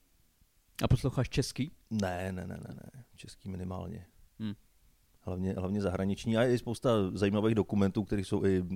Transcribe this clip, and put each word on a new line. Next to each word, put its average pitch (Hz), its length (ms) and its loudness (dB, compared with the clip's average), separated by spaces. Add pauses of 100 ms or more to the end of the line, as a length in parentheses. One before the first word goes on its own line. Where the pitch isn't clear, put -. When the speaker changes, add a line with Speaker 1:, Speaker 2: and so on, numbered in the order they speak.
(840)
Speaker 1:
A 135 60 4
posloucháš 127 400 4
český? - 440 -2 (180)
Speaker 2:
Ne, 95 420 -2
ne, 90 140 -6
ne, 92 100 -8 (120)
ne, - 60 -10
ne. - 300 -18 (120)
Český - 320 -16
minimálně. 90 580 -8 (340)
Speaker 1:
Hm. 107 140 -6 (680)
Speaker 2:
Hlavně, 92 320 -4
hlavně 95 280 -2
zahraniční. 98 560 0
A 113 60 6
je 123 160 4
spousta 120 320 -2 (240)
zajímavých 104 400 4
dokumentů, 101 500 2
které 101 200 -2
jsou 101 200 -2
i 95 200 4 (120)